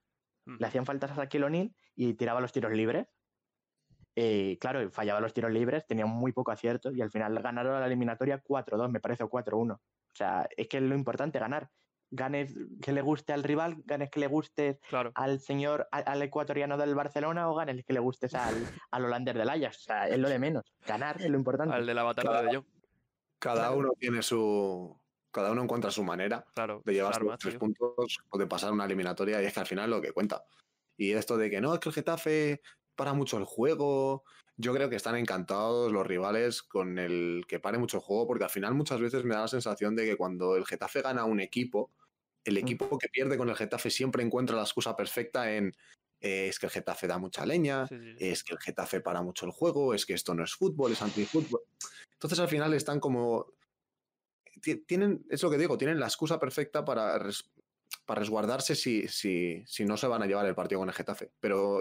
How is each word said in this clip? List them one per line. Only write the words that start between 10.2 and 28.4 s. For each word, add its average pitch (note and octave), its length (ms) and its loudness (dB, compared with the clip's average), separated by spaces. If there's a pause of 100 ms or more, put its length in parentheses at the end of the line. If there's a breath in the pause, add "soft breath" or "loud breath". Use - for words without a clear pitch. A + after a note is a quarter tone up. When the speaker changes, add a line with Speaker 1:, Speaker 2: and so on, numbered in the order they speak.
Speaker 2:
es - 120 -4
que C#3 100 -4
es C3 40 2
lo C3 120 2
importante, C#3 440 -2
ganar. C3+ 320 -4 (420)
Ganes, C3+ 440 -4 (260)
que C#3 80 -2
le C#3 120 2
guste D3 300 0
al C#3+ 120 0
rival, D#3 400 0
ganes C#3+ 260 -2
que - 80 -4
le C#3+ 80 2
guste D3 600 0
Speaker 1:
Claro. A#2+ 260 -2
Speaker 2:
al C3+ 240 0
señor, C#3+ 540 0
a-, C#3+ 60 -2
al C#3+ 240 -2
ecuatoriano C#3+ 540 -2
del D3 200 2
Barcelona D3+ 520 0
o D#3 60 2
ganes C#3 300 -2
que - 80 -2
le B2 80 4
gustes B2+ 340 -2
al, A#2+ 200 0
Speaker 1:
<laughs> A#2 360 -6
Speaker 2:
al B2 140 0
holandés B2 320 0
del A2+ 120 2
Ajax. C#3 280 0
O - 60 -20
sea, G#2 260 0
es C3 100 2
lo C3+ 100 4
de B2+ 120 2
menos. C#3+ 240 0 (220)
Ganar D3 360 -4
es E3+ 80 0
lo C#3 80 4
importante. C3+ 340 0
Speaker 1:
Al A#2+ 140 0
de A#2+ 80 -2
la A#2+ 80 0
batalla A#2 280 0
Speaker 3:
Cada A#2 120 2
Speaker 1:
de A#2+ 140 2
John. C3+ 100 -8 (720)
Speaker 3:
cada A#2+ 220 -2
Speaker 2:
Claro. B2 160 2
Speaker 3:
uno C3+ 200 2
tiene A#2+ 260 0
su, G2+ 800 2 (300)
cada G#2 220 0
uno B2 100 0
encuentra A#2 300 0
su G#2+ 100 -2
manera F#2+ 500 -2
Speaker 1:
Claro, G#2+ 320 -4
Speaker 3:
de G2+ 100 2
llevarse G2+ 260 2
Speaker 1:
armas, A2 140 2
Speaker 3:
los - 40 -10
tres G2 160 -4
Speaker 1:
tío. B2 60 -10
Speaker 3:
puntos A#2+ 580 0 (100)
o G2+ 100 -4
de G2 100 2